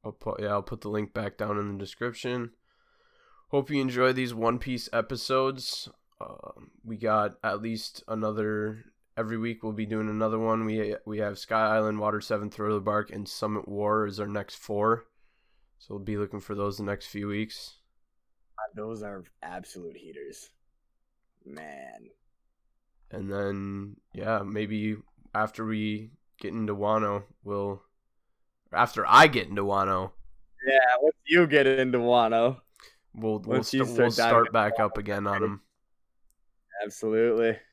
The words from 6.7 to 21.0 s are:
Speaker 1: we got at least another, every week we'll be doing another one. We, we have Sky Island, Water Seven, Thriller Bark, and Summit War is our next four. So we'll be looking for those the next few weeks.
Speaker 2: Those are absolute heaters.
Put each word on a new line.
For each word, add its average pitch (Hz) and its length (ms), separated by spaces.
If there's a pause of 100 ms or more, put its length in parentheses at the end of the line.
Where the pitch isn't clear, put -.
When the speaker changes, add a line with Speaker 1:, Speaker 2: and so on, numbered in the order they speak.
Speaker 1:
we 113 140
got 107 460
at 104 180
least 113 460
another, 107 800 (320)
every 113 200
week 113 260
we'll 110 100
be 107 140
doing 107 220
another 110 280
one. 113 280
We, 107 300 (100)
we 107 140
have 104 200
Sky 110 360
Island, 107 240
Water 104 220
Seven, 104 280
Thriller 107 300
Bark, 104 300
and 98 180
Summit 107 400
War 104 380
is 101 140
our 104 80
next 101 280
four. 110 520 (720)
So - 160
we'll 98 80
be 104 140
looking 101 240
for 101 140
those 101 220
the 107 60
next 101 240
few 101 200
weeks. 104 500 (1000)
Speaker 2:
Those 107 260
are 101 220 (180)
absolute 87 560
heaters. - 540 (920)